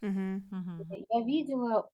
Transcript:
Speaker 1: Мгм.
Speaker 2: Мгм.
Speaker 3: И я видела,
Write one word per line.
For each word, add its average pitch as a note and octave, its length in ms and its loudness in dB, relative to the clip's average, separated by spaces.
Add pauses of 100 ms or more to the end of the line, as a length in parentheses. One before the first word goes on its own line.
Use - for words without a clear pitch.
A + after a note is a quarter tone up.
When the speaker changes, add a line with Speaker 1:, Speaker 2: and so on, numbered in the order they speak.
Speaker 1:
Мгм. F#3+ 500 -2
Speaker 2:
Мгм. F3 400 -6
Speaker 3:
И F#3+ 180 -8
я A#3 140 4
видела, B3+ 720 2